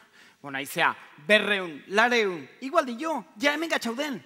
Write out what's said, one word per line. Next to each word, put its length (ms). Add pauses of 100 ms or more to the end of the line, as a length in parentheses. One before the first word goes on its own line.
(420)
Bona, 160
Aizea, 340 (340)
berreun, 640
lareun, 560 (160)
igual 260
dio, 380 (160)
ja 140
hemen 160
gatzauden. 560